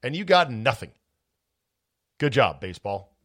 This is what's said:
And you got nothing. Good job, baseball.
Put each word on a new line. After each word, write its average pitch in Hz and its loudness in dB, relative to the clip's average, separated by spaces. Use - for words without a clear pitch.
And 131 -6
you 180 -6
got 180 4
nothing. 113 -2
Good 147 0
job, 101 2
baseball. 98 -10